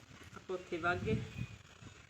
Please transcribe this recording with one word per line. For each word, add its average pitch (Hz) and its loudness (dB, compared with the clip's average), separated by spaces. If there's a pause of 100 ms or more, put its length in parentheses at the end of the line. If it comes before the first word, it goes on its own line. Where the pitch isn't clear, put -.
(360)
ਆਪਾਂ - -4
ਉੱਥੇ 180 0
ਵਗ 175 6
ਗਏ। - 4 (880)